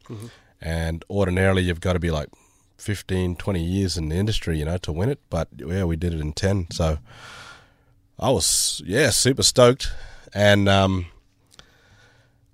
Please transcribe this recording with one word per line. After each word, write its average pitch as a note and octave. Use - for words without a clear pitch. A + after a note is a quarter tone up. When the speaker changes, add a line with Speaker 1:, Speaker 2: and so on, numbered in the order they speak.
Speaker 1:
Mm-hmm. A2+
Speaker 2:
And E2
ordinarily, F#2+
you've E2+
gotta F2+
be, E2+
like, D2+
fifteen, F#2
twenty F2+
years F2+
in D#2+
the D#2
industry, F#2+
you D2+
know, E2+
to -
win F2+
it. C#3+
But, E2
yeah, E2+
we E2+
did E2+
it D#2+
in D2+
ten. F#2+
So D#2+
I B2+
was, -
yeah, A2+
super -
stoked. -
And, G2+
um, F#2+